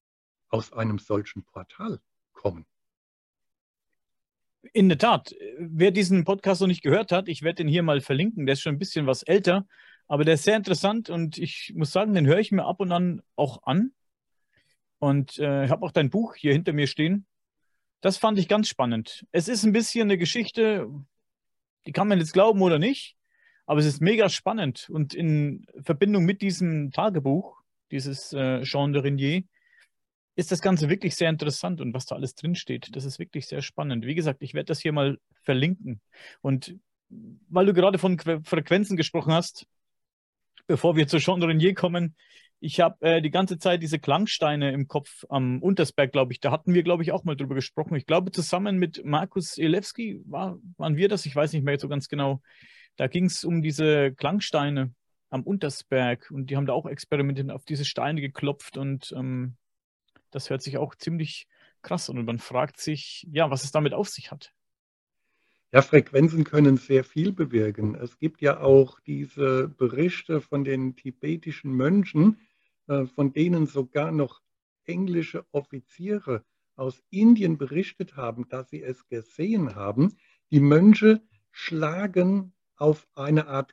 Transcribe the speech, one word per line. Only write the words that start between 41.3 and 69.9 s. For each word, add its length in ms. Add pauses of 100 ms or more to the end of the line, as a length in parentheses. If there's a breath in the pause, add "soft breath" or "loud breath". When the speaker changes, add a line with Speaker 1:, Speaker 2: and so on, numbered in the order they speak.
Speaker 2:
de 80
Renier 260
kommen, 420 (440 soft breath)
ich 200
hab, 220
äh, 200
die 80
ganze 280
Zeit 240
diese 160
Klangsteine 760
im 160
Kopf 400
am 340
Untersberg, 500
glaub 180
ich. 100
Da 100
hatten 240
wir, 80
glaub 180
ich, 120
auch 120
mal 120
drüber 180
gesprochen. 420
Ich 100
glaube, 240
zusammen 480
mit 260
Markus 520
Elewski 680
war, 320 (180)
waren 200
wir 120
das. 160
Ich 120
weiß 160
nicht 120
mehr 140
so 100
ganz 200
genau. 340 (540 soft breath)
Da 100
ging's 380
um 180
diese 500
Klangsteine 800 (360)
am 120
Untersberg 880
und 200
die 60
haben 100
da 60
auch 140
Experimente 680
auf 100
diese 200
Steine 360
geklopft 560
und, 400
ähm, 400 (800)
das 140
hört 100
sich 160
auch 180
ziemlich 540 (320)
krass 300
an 80
und 80
man 120
fragt 400
sich, 540
ja, 180
was 140
es 80
damit 220
auf 160
sich 200
hat. 220 (1200)
Speaker 1:
Ja, 80
Frequenzen 640
können 320
sehr 280
viel 280
bewirken. 640
Es 240
gibt 240
ja 180
auch 400
diese 640
Berichte 760